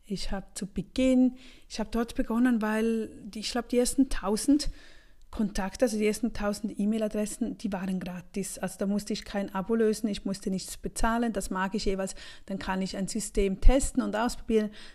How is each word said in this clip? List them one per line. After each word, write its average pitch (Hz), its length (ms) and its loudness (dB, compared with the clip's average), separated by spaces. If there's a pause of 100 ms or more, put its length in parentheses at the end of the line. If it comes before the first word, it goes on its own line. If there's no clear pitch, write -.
Ich - 240 -4
habe 196 240 -4
zu - 120 -6
Beginn, 254 680 2 (320)
ich - 120 -8
habe 214 120 -4
dort 233 220 -2
begonnen, 240 480 2
weil 220 480 0 (140)
die, 220 160 -12
ich 202 100 -6
glaube, 233 200 -4
die 240 80 4
ersten 247 300 4
tausend 220 640 2 (600)
Kontakte, 208 560 0
also 214 120 -2
die 214 80 2
ersten 214 260 0
tausend 208 460 -4
E-Mail-Adressen, 214 800 -2
die 196 140 -6
waren 185 260 -4
gratis. 180 600 -8
Also - 200 -8
da 208 80 -2
musste 202 260 -2
ich 208 120 -6
kein 202 280 -6
Abo 190 220 -2
lösen, 220 320 2
ich 202 180 -4
musste 196 240 -4
nichts 185 280 -4
bezahlen. 233 560 0
Das 196 180 -6
mag 190 240 -2
ich 208 120 -2
jeweils. 190 280 -2 (320)
Dann 196 140 -6
kann 190 220 -4
ich 185 140 -6
ein 190 120 -4
System 196 520 0
testen 262 400 8
und 202 140 -2
ausprobieren, 220 560 0 (240)